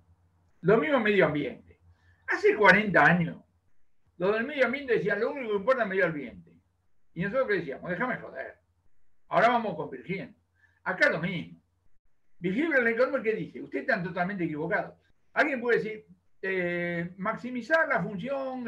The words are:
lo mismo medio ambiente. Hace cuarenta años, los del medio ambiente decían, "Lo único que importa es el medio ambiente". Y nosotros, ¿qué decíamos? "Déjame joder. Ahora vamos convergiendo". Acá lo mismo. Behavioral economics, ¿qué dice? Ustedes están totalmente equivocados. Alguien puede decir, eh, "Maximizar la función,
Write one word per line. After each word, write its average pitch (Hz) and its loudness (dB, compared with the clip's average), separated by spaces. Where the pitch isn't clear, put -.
lo 202 6
mismo 285 2
medio 202 4
ambiente. 143 -6
Hace 349 4
cuarenta 190 6
años, 165 4
los 185 2
del 226 -2
medio 277 0
ambiente 254 0
decían, 202 0
"Lo 262 0
único 254 -6
que 208 0
importa 233 0
es - 0
el 196 -2
medio 190 2
ambiente". 139 -8
Y 165 -6
nosotros, 220 0
¿qué 202 0
decíamos? 135 -6
"Déjame 220 -4
joder. - -12
Ahora 185 4
vamos 220 0
convergiendo". 131 -8
Acá 208 2
lo 170 -2
mismo. 165 -6
Behavioral 247 0
economics, 247 0
¿qué 220 0
dice? 190 -8
Ustedes 277 -6
están 214 0
totalmente 175 -4
equivocados. 160 -4
Alguien 269 0
puede 233 2
decir, - -6
eh, 175 -4
"Maximizar 247 -2
la 240 0
función, 254 -6